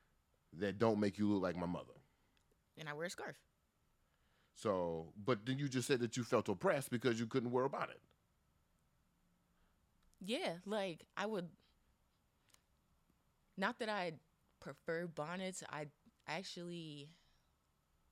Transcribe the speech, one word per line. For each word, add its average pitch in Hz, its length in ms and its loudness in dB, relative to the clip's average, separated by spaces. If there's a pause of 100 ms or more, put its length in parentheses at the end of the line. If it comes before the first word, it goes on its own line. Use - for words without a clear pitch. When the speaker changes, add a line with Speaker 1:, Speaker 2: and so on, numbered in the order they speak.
(580)
Speaker 1:
that 98 200 0
don't 110 200 8
make 104 200 4
you 104 100 4
look 101 140 4
like 87 140 2
my 87 100 0
mother. 76 260 -4 (840)
Speaker 2:
And 156 100 -10
I 147 60 -6
wear 160 120 -4
a 190 40 -6
scarf. - 260 -8 (1160)
Speaker 1:
So, 85 520 0 (180)
but 110 220 0
then 131 120 -2
you 143 100 -2
just 127 200 0
said 127 120 4
that 120 160 0
you 123 80 0
felt 113 240 4
oppressed 139 420 2
because 120 280 2
you 117 80 0
couldn't 120 240 0
wear 127 140 4
a 139 60 0
bonnet. - 300 -6 (2250)
Speaker 2:
Yeah, 220 340 0 (120)
like, 196 400 -2 (100)
I 190 80 0
would, 196 240 -2 (2000)
not 202 220 0
that 220 100 -2
I 185 240 0 (480)
prefer 165 460 -6
bonnets. 175 640 -6
I 151 160 -6 (420)
actually, 165 800 -8 (1040)